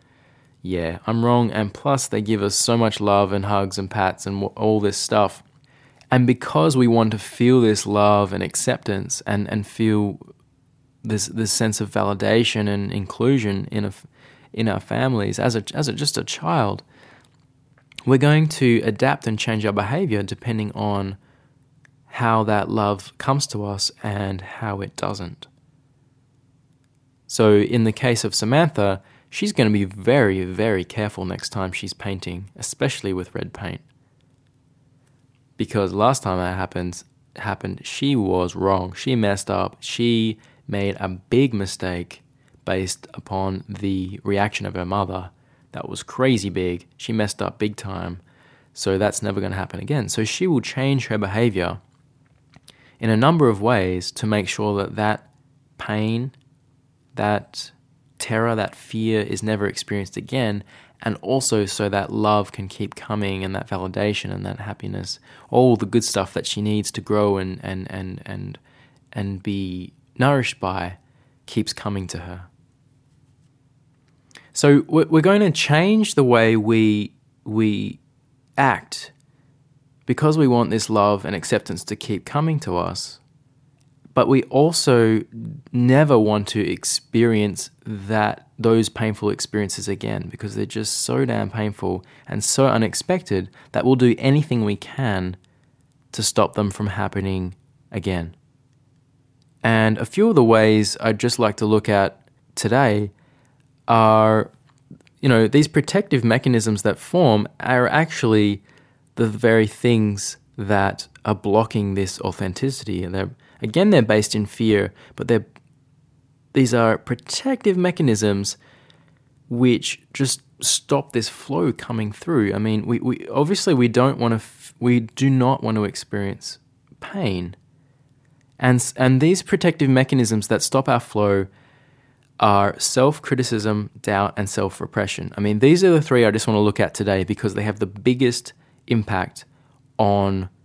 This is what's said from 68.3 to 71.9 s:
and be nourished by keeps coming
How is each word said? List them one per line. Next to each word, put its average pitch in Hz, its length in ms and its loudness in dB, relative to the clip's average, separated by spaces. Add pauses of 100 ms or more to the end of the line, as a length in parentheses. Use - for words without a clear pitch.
and 98 320 -8
be 95 480 -8 (260)
nourished 131 440 2
by 92 360 -4 (480)
keeps - 280 -4
coming 98 340 -8